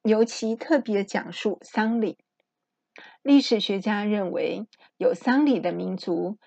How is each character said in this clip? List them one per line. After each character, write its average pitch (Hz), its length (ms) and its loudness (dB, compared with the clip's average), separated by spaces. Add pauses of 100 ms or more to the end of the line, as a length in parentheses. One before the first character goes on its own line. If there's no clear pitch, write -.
尤 214 240 4
其 226 300 -6
特 294 240 0
别 202 240 -2
讲 185 280 -6
述 190 300 -4
丧 226 400 -2
礼。 180 160 -4 (1040)
历 277 180 6
史 233 200 2
学 196 200 -2
家 202 240 -2
认 208 280 -2
为， 190 340 -4 (320)
有 170 160 2
丧 262 320 2
礼 254 140 4
的 175 120 -2
民 185 240 -4
族 180 520 -4